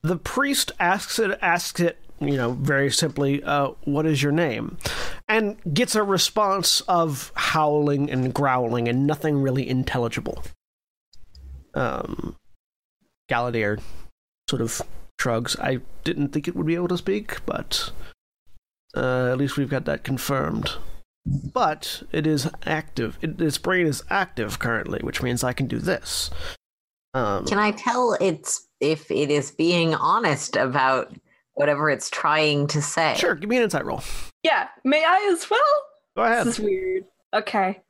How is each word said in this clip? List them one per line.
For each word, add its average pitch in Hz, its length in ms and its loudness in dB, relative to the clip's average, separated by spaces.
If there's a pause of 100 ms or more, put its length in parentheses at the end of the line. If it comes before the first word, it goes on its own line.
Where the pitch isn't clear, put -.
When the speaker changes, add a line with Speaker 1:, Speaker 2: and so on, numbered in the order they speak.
Speaker 1:
the 170 140 0
priest 277 600 0
asks 185 400 2
it, 208 240 2
asks 175 380 0
it, 170 180 2 (220)
you 143 160 0
know, 123 160 0
very 139 380 2
simply, 143 520 0
uh, 143 300 0 (120)
"What 151 220 2
is 143 160 2
your 143 100 2
name?" 139 460 0 (500)
And 214 280 2 (180)
gets 240 220 2
a 214 80 4
response 196 760 2
of 165 520 0
howling 147 760 2
and 127 220 0
growling 123 560 2
and 131 200 4
nothing 147 340 2
really 135 260 0
intelligible. 127 760 -2 (1300)
Um, - 640 -4 (920)
Gallaudet 117 520 0 (680)
sort 120 140 0
of - 180 -2 (400)
shrugs. 120 400 0
"I 131 200 -2 (240)
didn't 143 240 -2
think 147 200 -4
it 175 80 -6
would 160 100 -2
be 165 100 2
able 175 120 -2
to 180 100 0
speak, - 460 -4
but, - 460 -4 (1040)
uh, 127 360 0
at 127 60 -2
least 139 180 -2
we've 139 120 0
got 139 180 -2
that - 180 -4
confirmed. 131 680 -2 (560)
But - 840 -2
it 151 140 -2
is 156 220 2 (160)
active. 151 560 -4
It, 156 200 -6
its 151 180 0
brain 180 280 2
is 143 220 -2
active 123 520 -2
currently, - 420 -2
which - 200 -4
means 123 220 0
I 123 80 0
can 135 140 -2
do 117 140 -4
this." - 500 -4 (840)
Um, 104 320 0
Speaker 2:
Can 202 120 0
I 208 140 2
tell 240 480 0
it's, - 480 -2 (120)
if 151 300 0
it 143 200 2
is 147 200 2
being 165 440 2
honest 170 640 0
about 131 560 2 (420)
whatever 143 360 2
it's - 200 -2
trying 151 580 2
to 147 140 0
say? 160 340 2
Speaker 1:
Sure, - 180 0
give 147 140 -6
me 247 80 2
an 240 80 4
insight 160 220 0
roll. - 160 -6 (400)
Speaker 3:
Yeah, 269 260 2 (160)
may 302 200 4
I 381 280 4
as - 180 -2
well? 571 320 4 (340)
Speaker 1:
Go 220 60 0
ahead. 233 240 4
Speaker 3:
This 233 120 0
is 214 60 -4
weird. 190 400 0 (300)
Okay. 202 560 0